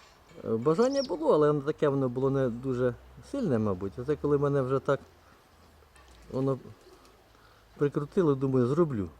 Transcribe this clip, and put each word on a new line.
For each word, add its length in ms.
Е, 120
бажання 460
було, 320
але 260
таке 280
воно 200
було 220
не 180
дуже 460
сильне, 280
мабуть. 400
Оце 180
коли 220
мене 240
вже 160
так 220
воно 280
прикрутило, 580
думаю, 320
зроблю. 420